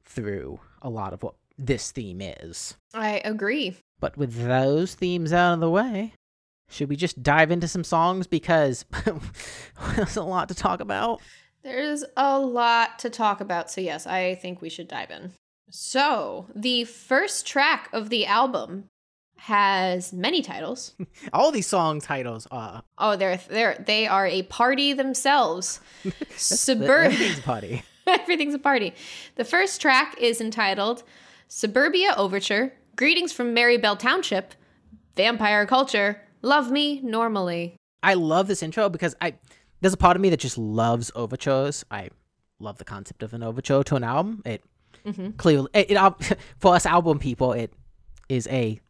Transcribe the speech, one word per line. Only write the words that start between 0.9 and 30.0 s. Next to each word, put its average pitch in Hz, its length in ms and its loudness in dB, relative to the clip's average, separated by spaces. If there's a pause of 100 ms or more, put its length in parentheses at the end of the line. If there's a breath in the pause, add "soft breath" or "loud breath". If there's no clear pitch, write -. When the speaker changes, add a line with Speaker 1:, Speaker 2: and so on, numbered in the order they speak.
Speaker 1:
of 87 100 -12
what - 120 -10 (240)
this 131 320 -4
theme 95 320 -10
is. - 540 -12 (180)
Speaker 2:
I 214 300 -2
agree. 214 520 -2 (240)
Speaker 1:
But - 160 -6
with 135 180 -4 (120)
those 135 480 2
themes 175 380 -2
out 175 220 4
of 165 60 -2
the 160 100 2
way, 214 440 -2 (560)
should 143 180 -6
we 143 80 -2
just 160 260 -4
dive 151 280 4
into 175 180 0
some 170 160 -6
songs? 175 420 0
Because 156 580 2 (200)
<laughs> - 920 -8
there's 208 200 -2
a 208 60 -2
lot 180 260 -2
to 180 60 -10
talk 185 260 -2
about. 208 400 -4 (420 soft breath)
Speaker 2:
There's 294 420 -6 (120)
a 269 220 2
lot 240 600 2
to 233 100 -6
talk 208 300 0
about. 185 300 -6
So - 100 -8
yes, 160 260 -6
I 185 300 -2
think 180 260 -12
we 160 80 -12
should 170 180 -14
dive - 220 -10
in. 147 220 -14 (380)
So 220 840 -2
the 240 300 -2
first - 640 -2
track 285 460 2
of 220 180 -6
the 220 160 0
album 202 580 0 (540)
has 190 760 0
many 233 300 -2
titles. - 520 -10 (200)
Speaker 1:
<laughs> - 180 -12
All 262 200 4
these 220 140 -2
song 160 340 0
titles 123 500 -8
are. 110 320 -10 (140)
Speaker 2:
Oh, 208 200 0
they're, 185 320 0
they're, 214 380 0
they 214 200 0
are 196 200 2
a 185 180 0
party 269 480 2
themselves. 262 880 0 (120)
Speaker 1:
<laughs> - 120 -20
That's - 640 -4
Speaker 2:
Subur- 269 380 4
Speaker 1:
everything's 220 320 2
a 131 40 -14
party. 107 400 -6 (120)
Speaker 2:
<laughs> - 120 -8
Everything's 330 480 2
a 285 40 -4
party. 254 360 0 (420 loud breath)
The 254 80 -2
first 381 380 0
track 285 360 4